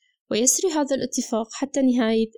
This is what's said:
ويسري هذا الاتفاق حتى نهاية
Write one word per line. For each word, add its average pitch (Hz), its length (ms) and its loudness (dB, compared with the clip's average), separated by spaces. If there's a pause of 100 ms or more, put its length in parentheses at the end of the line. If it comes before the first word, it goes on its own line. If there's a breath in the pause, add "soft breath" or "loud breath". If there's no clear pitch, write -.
(300 soft breath)
ويسري 247 400 0
هذا 294 260 -2
الاتفاق - 560 -4
حتى 277 300 -4
نهاية 226 560 2